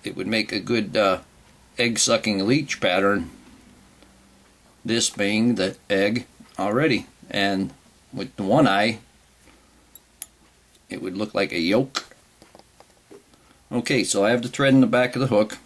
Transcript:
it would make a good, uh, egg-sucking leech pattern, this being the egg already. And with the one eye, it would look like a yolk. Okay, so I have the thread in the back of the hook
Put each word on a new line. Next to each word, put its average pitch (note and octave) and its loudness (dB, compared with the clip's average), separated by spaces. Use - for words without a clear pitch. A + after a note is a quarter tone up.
it F#2 -8
would F#2+ -8
make G#2+ -2
a G#2 -4
good, G#2+ -2
uh, G2 2
egg-sucking A2+ 0
leech C#3+ 0
pattern, F#2+ 2
this A2+ -2
being G#2+ 0
the F#2 -2
egg G2+ 0
already. A2 0
And G2 -2
with F#2+ -12
the G#2 -8
one A#2 4
eye, G#2+ 0
it F#2+ -10
would F#2 -8
look G#2 -6
like G2 0
a F2 -4
yolk. G2+ 0
Okay, A#2+ 0
so G2+ 0
I G#2+ 4
have A#2+ 0
the A#2+ -6
thread C3+ 2
in C3+ 8
the B2 6
back B2 0
of B2 -2
the C3 0
hook - 2